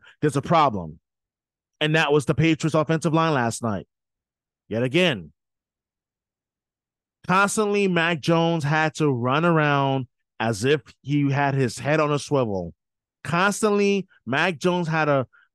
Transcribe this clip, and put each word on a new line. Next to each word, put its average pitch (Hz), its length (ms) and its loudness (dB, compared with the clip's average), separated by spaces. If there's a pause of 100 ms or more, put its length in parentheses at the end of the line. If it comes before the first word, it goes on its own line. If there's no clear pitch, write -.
(220)
there's 151 160 0
a 135 40 -2
problem. 107 580 0 (800)
And 156 160 0
that 156 160 2
was 147 140 2
the 143 100 0
Patriots 160 400 0
offensive 160 380 0
line 165 200 2
last 117 300 -2
night. 104 240 -6 (800)
Yet 113 160 -4
again, 131 480 -2 (1900)
constantly 202 640 2
Mac 170 320 0
Jones 165 460 0
had 156 300 0
to 156 140 0
run 127 360 0
around 143 640 2 (320)
as 110 260 -2
if 143 160 2 (200)
he 143 300 0
had 139 240 0
his 131 240 -2
head 147 220 0
on 147 100 0
a 143 80 -2
swivel. 101 540 -4 (500)
Constantly, 202 840 0 (200)
Mac 151 340 -2
Jones 175 300 -2
had 160 160 0
to 139 220 2 (280)